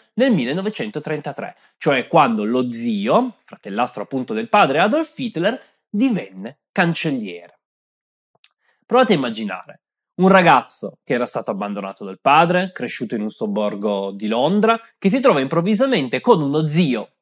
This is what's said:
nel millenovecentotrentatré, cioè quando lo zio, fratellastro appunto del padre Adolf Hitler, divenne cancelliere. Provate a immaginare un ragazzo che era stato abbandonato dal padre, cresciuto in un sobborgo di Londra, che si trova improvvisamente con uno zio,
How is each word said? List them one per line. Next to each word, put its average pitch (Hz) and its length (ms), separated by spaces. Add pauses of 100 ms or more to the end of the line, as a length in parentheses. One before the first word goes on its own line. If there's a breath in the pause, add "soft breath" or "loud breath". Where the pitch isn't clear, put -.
(160 soft breath)
nel 254 160
millenovecentotrentatré, 147 1200 (220 soft breath)
cioè 135 300
quando 120 360
lo 123 260
zio, 117 720
fratellastro 107 600
appunto 127 320
del 113 160
padre 160 300
Adolf 285 380
Hitler, 233 400 (300 soft breath)
divenne 127 720 (120)
cancelliere. 123 840 (1400)
Provate 233 220
a 175 40
immaginare 110 680 (340)
un 180 100
ragazzo 170 800
che 135 100
era 120 100
stato 113 280
abbandonato 101 520
dal 95 160
padre, 175 520
cresciuto 123 420
in 104 80
un 107 80
sobborgo 104 800
di 101 160
Londra, 190 540 (180 loud breath)
che 196 100
si 247 120
trova 226 180
improvvisamente 175 840
con 196 220
uno 147 240
zio, 147 560